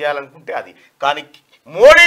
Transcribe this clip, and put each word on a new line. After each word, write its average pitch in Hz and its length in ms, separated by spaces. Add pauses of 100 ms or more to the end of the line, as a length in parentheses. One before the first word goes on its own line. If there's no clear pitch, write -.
చేయాలనుకుంటే 143 520
అది, - 220 (280)
కానీ 147 200 (440)
మోడీ 285 400